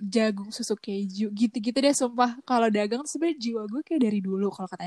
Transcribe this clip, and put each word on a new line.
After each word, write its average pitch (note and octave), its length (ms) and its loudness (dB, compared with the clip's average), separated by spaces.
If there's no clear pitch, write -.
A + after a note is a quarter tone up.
jagung G#3 480 2
susu A3+ 260 -4
keju, G3+ 560 -4
gitu-gitu A3+ 460 0
deh, C#4 160 6
sumpah. A#3+ 500 0
Kalau A#3 240 4
dagang G#3+ 380 0
tuh D4 80 -10
sebenarnya D#4+ 260 0
jiwa A3+ 280 -4
gue A#3 160 -6
kayak D#4+ 180 0
dari G#3 180 2
dulu F#3+ 300 0
kalau F#3+ 160 -8
kata F3+ 220 -10